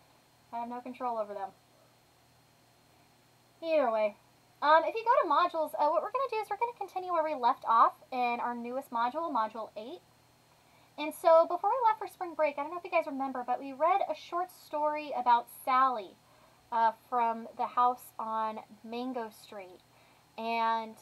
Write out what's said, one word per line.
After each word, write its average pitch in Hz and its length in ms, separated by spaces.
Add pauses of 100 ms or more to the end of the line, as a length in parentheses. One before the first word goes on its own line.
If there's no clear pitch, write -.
(520)
I 233 80
have 233 80
no 240 140
control 247 360
over 202 160
them. 202 180 (2000)
Either 311 320
way. 214 240 (460)
Um, 311 240
if - 80
you 440 100
go 453 80 (120)
to 320 100
modules, 311 460
uh, 294 100
what 320 140
we're 415 80
gonna 508 180
do 440 80
is 415 100
we're 415 100
gonna 466 200
continue 370 340
where 330 120
we 311 100
left 254 340
off 247 260 (180)
in 240 280
our 240 140
newest 240 380
module, 269 420
Module 220 420
eight. 254 260 (1000)
And 302 120
so 330 360
before 359 240
we 508 120
left 440 140
for 392 100
spring 349 280
break, 294 240
I - 20
don't 294 80
know 349 80
if 349 60
you 359 80
guys 320 160
remember, 269 380
but 247 140
we 277 140
read 339 340
a 311 60
short 349 380
story 302 680
about 240 300 (180)
Sally, 254 460 (600)
uh, 226 200 (180)
from 233 380 (100)
the 247 80
house 247 540
on 220 400 (240)
Mango 233 480
Street. 185 500 (560)
And, 226 640